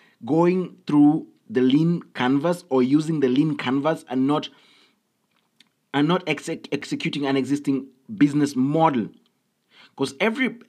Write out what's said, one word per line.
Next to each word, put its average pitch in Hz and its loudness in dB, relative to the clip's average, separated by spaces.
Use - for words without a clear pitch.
going 175 0
through 147 4
the 120 0
lean 160 2
canvas 139 0
or 131 2
using 151 0
the 131 2
lean 147 0
canvas 139 -2
and 131 -2
not, 147 -2
and 147 0
not 180 0
exec-, 151 -6
executing 143 -6
an 139 0
existing 135 -2
business 143 2
model. 139 0
'Cause 135 -4
every, 220 -2